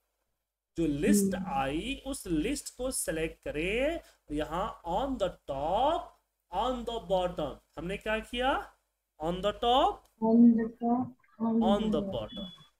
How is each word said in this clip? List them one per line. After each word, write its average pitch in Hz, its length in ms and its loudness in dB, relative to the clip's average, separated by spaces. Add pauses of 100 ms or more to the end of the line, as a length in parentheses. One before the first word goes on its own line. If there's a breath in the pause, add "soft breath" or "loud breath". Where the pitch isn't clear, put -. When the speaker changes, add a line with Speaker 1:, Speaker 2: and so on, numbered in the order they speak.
(760)
Speaker 1:
जो 165 100 2
list 190 480 2
Speaker 2:
Hmm। 180 180 -6
Speaker 1:
आई 160 540 -2
उस - 200 -8
list 180 500 -4
को 254 160 -4
select 160 500 -6
करें, 208 560 -2 (320 soft breath)
यहाँ 151 560 -4
on 247 300 -2
the 269 120 0 (220)
top, 214 560 0 (440)
on 240 340 -2
the 226 140 -4 (100)
bottom। 175 460 0 (220)
हमने 180 200 -6
क्या 214 240 -4
किया, 247 300 -2 (680)
on 175 220 -2
the 202 180 0
top, 277 440 2 (200)
Speaker 2:
On 233 300 8
the 226 240 0
top, 240 300 0 (320)
on 226 240 2
Speaker 1:
on 202 200 4
Speaker 2:
the 220 80 0
Speaker 1:
the 151 120 0
Speaker 2:
bottom। 120 340 -8
Speaker 1:
bottom। 180 140 -12 (280)